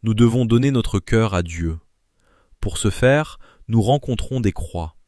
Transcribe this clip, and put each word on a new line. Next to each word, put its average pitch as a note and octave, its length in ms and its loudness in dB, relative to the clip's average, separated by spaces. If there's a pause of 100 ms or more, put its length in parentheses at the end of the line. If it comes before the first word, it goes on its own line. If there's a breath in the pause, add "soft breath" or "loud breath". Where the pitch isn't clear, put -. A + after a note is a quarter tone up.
Nous A2 100 0
devons A#2+ 320 4
donner A#2+ 260 2
notre A#2 280 0
cœur A2+ 340 0
à F2+ 100 0
Dieu. E2 340 -6 (840)
Pour G2+ 160 -4
ce G#2+ 120 0
faire, C#3 480 0 (300 soft breath)
nous A2 140 2
rencontrons C3 580 -2
des G#2+ 140 0
croix. - 420 -10 (120)